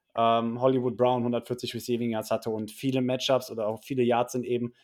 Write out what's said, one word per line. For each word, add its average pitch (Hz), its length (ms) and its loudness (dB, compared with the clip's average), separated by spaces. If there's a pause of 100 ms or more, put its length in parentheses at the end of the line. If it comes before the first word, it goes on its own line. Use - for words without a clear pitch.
(160)
ähm, 117 460 2
Hollywood 127 360 2
Brown 123 260 4
hundertvierzig 120 500 -2
Receiving 117 380 -2
Yards 110 180 -4
hatte 113 200 -2
und 107 220 -4
viele 131 300 -2
Matchups 127 500 0
oder 113 160 -4
auch 110 160 -6
viele 127 200 -2
Yards 120 300 2
sind 123 120 -4
eben 120 280 -2 (100)